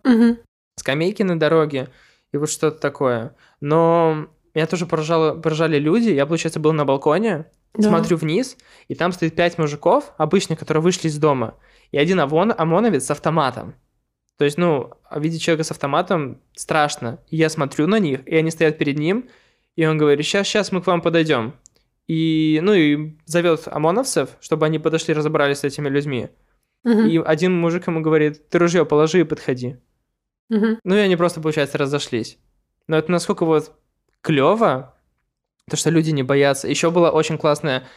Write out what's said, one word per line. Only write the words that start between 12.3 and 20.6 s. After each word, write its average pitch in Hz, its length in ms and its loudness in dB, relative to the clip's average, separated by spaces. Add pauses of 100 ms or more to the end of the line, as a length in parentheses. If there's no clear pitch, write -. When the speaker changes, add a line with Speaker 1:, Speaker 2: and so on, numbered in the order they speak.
Speaker 2:
ОМОНовец 165 480 2
с - 60 -2
автоматом. 147 640 -4 (640)
То 156 80 2
есть, 156 120 -2
ну, 170 360 0 (160)
а - 100 -10
видеть 160 220 -4
человека 160 220 0
с - 80 -8
автоматом 156 720 -4 (140)
страшно. 147 640 -4 (100)
И 160 80 -6
я 160 120 2
смотрю 151 380 -2
на 214 120 2
них, 139 280 0
и - 80 0
они 160 160 2
стоят 156 260 0
перед 147 220 -2
ним, 190 280 -2 (480)
и 160 100 0
он 156 120 2
говорит: 147 280 4
"Щас, 196 220 -2
щас 208 240 -2